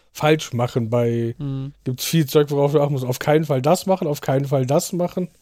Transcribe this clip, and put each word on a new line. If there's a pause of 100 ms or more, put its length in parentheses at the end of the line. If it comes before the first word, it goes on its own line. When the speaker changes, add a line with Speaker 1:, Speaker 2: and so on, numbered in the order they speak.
(120)
Speaker 1:
falsch
machen.
Bei
Speaker 2:
Mhm. (100)
Speaker 1:
gibt's
viel
Zeug,
worauf
du
achten
musst.
Auf
keinen
Fall
das
machen,
auf
keinen
Fall
das
machen. (120)